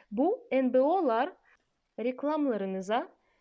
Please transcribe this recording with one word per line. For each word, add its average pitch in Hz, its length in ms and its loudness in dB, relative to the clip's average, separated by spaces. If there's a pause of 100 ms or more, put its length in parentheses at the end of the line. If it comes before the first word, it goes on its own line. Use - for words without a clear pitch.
(120)
Bu 302 400 0
N 254 220 2
B 254 80 4
O'lar 294 520 2 (680)
reklamlarınıza 240 1080 -2 (320)